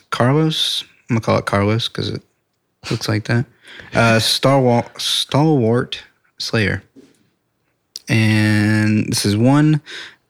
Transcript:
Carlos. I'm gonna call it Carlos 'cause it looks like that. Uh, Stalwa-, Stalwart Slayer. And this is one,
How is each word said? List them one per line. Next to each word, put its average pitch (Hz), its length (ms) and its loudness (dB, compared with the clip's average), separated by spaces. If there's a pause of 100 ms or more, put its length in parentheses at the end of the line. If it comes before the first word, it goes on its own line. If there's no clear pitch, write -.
Carlos. 156 720 0 (240)
I'm 117 100 0
gonna 110 40 -2
call 107 160 0
it - 80 -4
Carlos 104 420 0
'cause - 220 -8
it 110 140 -10 (680)
looks - 180 -6
like 107 180 -2
that. 120 200 0 (480)
Uh, 113 240 4
Stalwa-, 123 720 2 (100)
Stalwart 131 1000 0 (380)
Slayer. 98 420 -2 (1300)
And 107 1000 2
this - 160 -4
is 104 140 0
one, 147 440 4 (480)